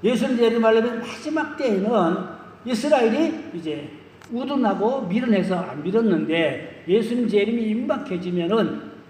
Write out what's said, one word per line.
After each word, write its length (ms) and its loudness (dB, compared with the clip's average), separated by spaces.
예수님 340 2
재림하려면 640 4
마지막 560 -6
때에는 340 0
이스라엘이 880 2
이제 360 -8
우둔하고 760 0
미련해서 500 2
안 260 -6
믿었는데 1040 0
예수님 420 2
재림이 340 2
임박해지면은 1300 -2